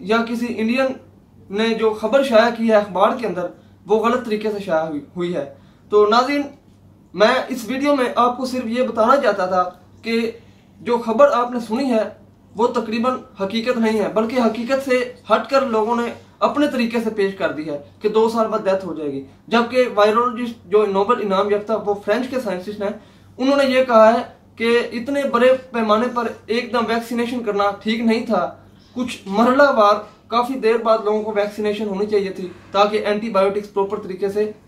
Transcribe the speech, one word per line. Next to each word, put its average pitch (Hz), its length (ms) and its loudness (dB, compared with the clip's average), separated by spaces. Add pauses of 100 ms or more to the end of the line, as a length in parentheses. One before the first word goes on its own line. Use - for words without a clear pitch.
या 202 160 0
किसी 233 280 -2
Indian 233 500 0 (560)
ने 220 180 0
जो 220 220 2
खबर 240 320 2
शाया 233 280 4
की 226 160 -2
है 208 180 4
अखबार 196 320 0
के 233 100 -6
अंदर, 175 220 -4 (380)
वो 208 100 4
गलत 233 280 0
तरीके 214 260 -2
से 202 80 -6
शाया 160 240 -2
हुई, 151 240 -8 (100)
हुई 175 160 -4
है। 143 240 -6 (340)
तो 208 180 6
नाज़रीन, 277 400 2 (640)
मैं 226 320 2
इस 220 220 -8
video 285 260 0
में 247 220 0
आपको 247 280 0
सिर्फ 247 220 -4
ये 240 160 0
बताना 233 340 4
चाहता 202 300 0
था 185 160 2 (440)
कि 226 320 -2 (420)
जो 233 160 0
खबर 226 300 4
आपने 240 320 0
सुनी 233 260 -4
है, 220 360 -2 (360)
वो 233 100 2
तकरीबन 233 520 -2 (200)
हकीकत 226 380 -2
नहीं 220 220 2
है, 180 140 -2
बल्कि 226 240 0
हकीकत 240 420 -2
से 254 500 -4
हटकर 247 380 0
लोगों 220 280 0
ने 233 180 -4 (280)
अपने 254 260 2
तरीके 233 340 -2
से 214 80 -4
पेश 196 240 -2
कर 165 200 -4
दी 151 100 -10
है 147 280 -10 (100)
कि 208 80 0
दो 220 200 2
साल 226 180 0
बाद 208 180 -4
डेथ 190 200 -2
हो 160 80 -8
जाएगी। 143 300 -8 (260)
जबकि 233 360 2
virologist 226 680 0 (120)
जो 208 180 4
Nobel 202 340 0
इनाम 202 320 0
याफ्ता, 208 240 -2
वो 202 180 -2
French 214 340 -2
के 254 120 -6
scientist 208 420 -8
हैं, 202 220 -6 (360)
उन्होंने 277 240 2
ये 254 220 2
कहा 220 240 8
है 247 280 -2 (200)
कि 233 200 2
इतने 277 460 -2
बड़े 254 300 4
पैमाने 226 540 0
पर 233 420 -6
एकदम 240 360 -2
vaccination 233 560 -4
करना 202 420 -2
ठीक 226 180 -2
नहीं 233 240 2
था। 180 420 -2 (280)
कुछ - 320 -6
मरहलावार 226 840 4 (220)
काफ़ी 240 240 -2
देर 220 220 2
बाद 220 280 0
लोगों 214 180 0
को 214 80 -6
vaccination 208 560 -2
होनी 196 180 -2
चाहिए 196 260 -2
थी 180 240 -10 (180)
ताकि 208 240 2
antibiotics 208 720 0
proper 196 300 -4
तरीके 190 320 -6
से 214 260 -2 (120)